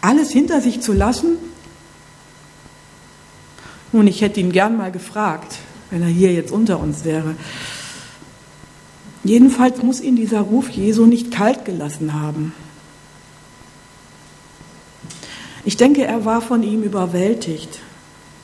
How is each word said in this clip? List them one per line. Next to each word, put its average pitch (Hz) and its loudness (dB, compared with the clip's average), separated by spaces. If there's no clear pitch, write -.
Alles 269 2
hinter 294 2
sich 240 -2
zu 220 -2
lassen? 240 0
Nun, 214 6
ich 190 2
hätte 202 0
ihn 180 0
gern 208 2
mal 185 -4
gefragt, 180 -6
wenn 170 -4
er 170 0
hier 180 4
jetzt 170 -2
unter 208 0
uns 151 -6
wäre. 156 -4
Jedenfalls 247 6
muss 247 0
ihn 254 2
dieser 214 0
Ruf 220 0
Jesu 214 2
nicht 233 4
kalt 214 0
gelassen 151 -6
haben. 151 -6
Ich - -4
denke, 277 6
er 226 -2
war 226 0
von 226 -2
ihm 208 -2
überwältigt, 185 -4